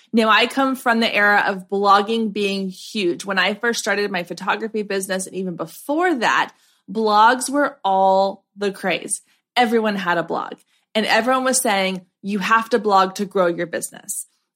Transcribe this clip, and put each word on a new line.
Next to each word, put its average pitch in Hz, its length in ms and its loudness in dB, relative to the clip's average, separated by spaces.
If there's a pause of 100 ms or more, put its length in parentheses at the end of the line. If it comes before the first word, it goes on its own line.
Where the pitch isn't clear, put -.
(140)
Now, 220 160 4
I 220 160 6
come 262 300 0
from 226 240 0
the 226 140 0
era 208 320 4
of 190 220 -6
blogging 202 640 2
being 196 380 -2
huge. 185 560 -6
When 196 120 -2
I 185 140 2
first 226 280 -4
started 202 300 -2
my 180 120 -4
photography 214 600 -6
business, 190 440 -4
and - 100 -12
even 185 200 -6
before 311 580 -2
that, 160 400 0 (360)
blogs 220 600 2
were 285 340 -2
all 190 600 2 (100)
the 202 160 -4
craze. - 480 -6 (360)
Everyone 220 400 2
had 175 200 -2
a 170 60 0
blog, 165 320 -6 (400)
and 220 100 0
everyone 254 400 2
was 254 160 0
saying, 190 460 -2 (160)
"You 202 160 -4
have 220 320 2
to 240 80 2
blog 190 380 2
to 208 80 -2
grow 185 220 0
your 170 200 -2
business." - 600 -10 (300)